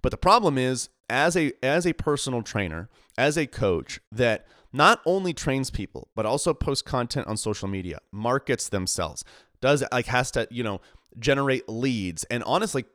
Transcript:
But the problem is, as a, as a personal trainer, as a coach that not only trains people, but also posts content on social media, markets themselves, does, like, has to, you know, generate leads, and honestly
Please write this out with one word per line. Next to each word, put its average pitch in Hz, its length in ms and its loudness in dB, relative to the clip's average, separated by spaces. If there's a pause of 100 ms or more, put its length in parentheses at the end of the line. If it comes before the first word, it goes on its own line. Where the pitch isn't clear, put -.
But 127 80 0
the - 60 -4
problem 185 420 4
is, 127 300 0 (200)
as 156 280 2
a, 160 160 2 (100)
as 156 240 2
a 170 60 4
personal 135 500 -2
trainer, 90 460 -4 (280)
as 147 200 2
a 156 100 2
coach 92 540 -2 (100)
that 110 360 0 (260)
not 165 320 6
only 185 280 0
trains 135 380 -2
people, - 440 -10
but 110 120 -2
also 143 280 2
posts - 280 -2
content 127 440 -4
on 107 100 -4
social 104 320 -4
media, 90 300 -6 (120)
markets 120 580 -2
themselves, 92 560 -4 (360)
does, 135 320 2
like, 123 140 0
has 127 260 0
to, 117 180 -2
you 120 120 -6
know, 101 180 -4 (380)
generate 135 500 2
leads, 110 560 -2
and 120 200 -4
honestly 147 400 0 (100)